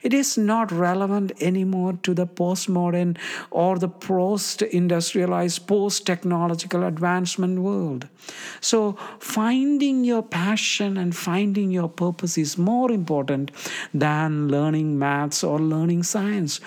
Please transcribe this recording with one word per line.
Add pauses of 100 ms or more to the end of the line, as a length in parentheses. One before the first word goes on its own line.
It
is
not
relevant
anymore
to
the
postmodern (340)
or
the
post-industrialized,
post-technological
advancement
world. (520)
So (220)
finding
your
passion
and
finding
your
purpose
is
more
important (440)
than
learning
maths
or
learning
science